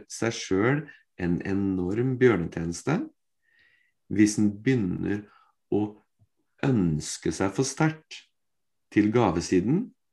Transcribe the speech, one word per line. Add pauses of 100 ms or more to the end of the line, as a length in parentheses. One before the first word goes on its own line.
seg
selv (320)
en
enorm
bjørnetjeneste (1000)
hvis
den (100)
begynner (460)
å (680)
ønske
seg
for
sterkt (680)
til
gavesiden, (220)